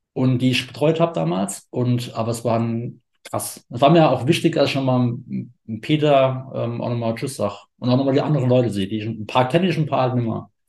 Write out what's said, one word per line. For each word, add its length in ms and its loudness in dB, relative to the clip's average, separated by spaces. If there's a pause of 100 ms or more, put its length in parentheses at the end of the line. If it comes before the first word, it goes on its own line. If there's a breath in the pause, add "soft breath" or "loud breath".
(140)
Und 260 2
die 120 2
ich 160 -2
betreut 320 0
hab 160 0
damals. 560 -4
Und, 420 -2
aber 160 -4
es 160 -4
waren 560 -2 (320)
krass. 380 -8
Es 100 -2
war 80 8
mir 220 6
auch 160 -2
wichtig, 260 2
dass 160 2
ich 60 -2
nochmal 320 2
m-, 440 -8 (140)
m-, 160 -10
Peter, 720 2
ähm, 280 -4
auch 80 -4
nochmal 260 -2
Tschüss 200 -8
sag 300 -6 (140)
und 100 -2
auch 80 4
nochmal 160 2
die 80 2
anderen 260 0
Leute 220 4
sehe, 180 -2
die 120 -4
ich, 80 -6
ein 180 -8
paar 240 0
kenne 180 2
ich, 80 0
ein 120 0
paar 160 0
halt 120 0
nimmer. 360 -4 (180)